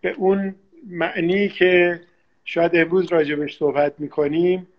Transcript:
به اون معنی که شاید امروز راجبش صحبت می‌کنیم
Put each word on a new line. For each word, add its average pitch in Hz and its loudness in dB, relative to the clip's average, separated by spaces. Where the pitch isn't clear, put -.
به 180 -4
اون 196 -2
معنی 180 -2
که 175 2
شاید 170 0
امروز 170 2
راجبش 147 -2
صحبت 147 0
می‌کنیم 160 -2